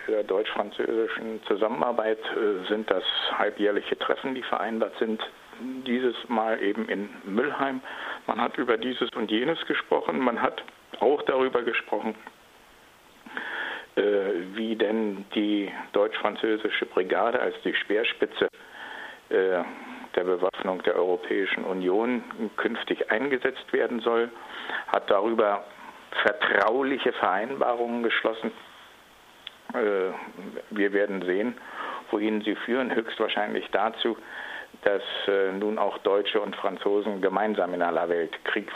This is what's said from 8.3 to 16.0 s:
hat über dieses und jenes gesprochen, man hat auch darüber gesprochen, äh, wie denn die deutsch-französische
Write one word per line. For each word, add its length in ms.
hat 160
über 220
dieses 360
und 160
jenes 360
gesprochen, 520
man 220
hat 220
auch 220
darüber 400
gesprochen, 520
äh, 60
wie 220
denn 580
die 360
deutsch-französische 920